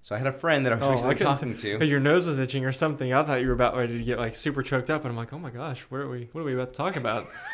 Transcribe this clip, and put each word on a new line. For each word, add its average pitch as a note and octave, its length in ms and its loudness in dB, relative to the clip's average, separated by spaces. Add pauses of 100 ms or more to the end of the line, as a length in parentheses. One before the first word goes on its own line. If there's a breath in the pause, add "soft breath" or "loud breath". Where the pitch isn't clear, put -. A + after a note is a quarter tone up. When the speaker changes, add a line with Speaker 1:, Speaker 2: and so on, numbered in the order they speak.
Speaker 1:
So G#2 120 -6
I - 20 -4
had C3 100 0
a C3+ 60 2
friend C#3+ 320 2
that A#2+ 80 4
I A2+ 40 2
was C3 60 0
Speaker 2:
Oh, C#3 40 4
I C#3 60 4
Speaker 1:
recently B2+ 220 2
Speaker 2:
couldn't D#3 180 4
Speaker 1:
talking C3 240 -2
Speaker 2:
t-, G#2+ 200 -2
Speaker 1:
to. D#3 80 4
Speaker 2:
your C#3+ 140 4
nose D#3 260 6
was D3 140 0
itching C3 260 -2
or C3 60 0
something. C#3 420 0
I C#3 100 6
thought C3+ 180 2
you C3 60 2
were B2 60 2
about A#2+ 220 4
ready A#2+ 240 0
to A#2 40 -4
get, A#2 140 0
like, A2+ 160 -2
super C#3 300 -2
choked B2+ 260 -2
up, D3+ 120 0
and B2+ 100 -6
I'm A#2 60 -6
like, A#2 140 -8
"Oh C#3+ 60 -12
my D#3 140 -10
gosh, B2+ 320 -8
what C3 180 -8
are C3+ 80 -8
we, B2 220 -10
what D#3+ 100 -8
are - 20 -6
we C#3 100 -2
about B2+ 160 -2
to - 60 -16
talk F3+ 200 -2
about?" A#2 360 -2
Speaker 1:
<laughs> - 40 -18 (180 loud breath)